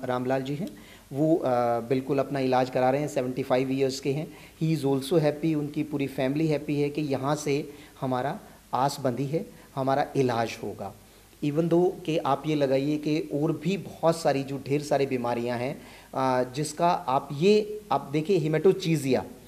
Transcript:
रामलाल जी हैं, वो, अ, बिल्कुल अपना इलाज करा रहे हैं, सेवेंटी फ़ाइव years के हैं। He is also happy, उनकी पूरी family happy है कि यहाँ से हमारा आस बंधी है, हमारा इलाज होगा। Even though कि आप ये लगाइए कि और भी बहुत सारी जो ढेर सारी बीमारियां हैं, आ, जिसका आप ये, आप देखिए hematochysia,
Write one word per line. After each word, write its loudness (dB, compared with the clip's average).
रामलाल 0
जी -4
हैं, -4
वो, 4
अ, 2
बिल्कुल 0
अपना 0
इलाज 2
करा 2
रहे 2
हैं, -2
सेवेंटी -2
फ़ाइव 2
years 0
के -4
हैं। -2
He 2
is -2
also 0
happy, 2
उनकी -4
पूरी -4
family 0
happy 0
है 0
कि -6
यहाँ 0
से -2
हमारा -2
आस 0
बंधी -2
है, -2
हमारा 2
इलाज 2
होगा। -8
Even 0
though 4
कि 0
आप 0
ये 2
लगाइए 2
कि -2
और 0
भी -2
बहुत 0
सारी 0
जो -6
ढेर 0
सारी 2
बीमारियां -2
हैं, -4
आ, 2
जिसका -2
आप 0
ये, 2
आप -2
देखिए 2
hematochysia, 2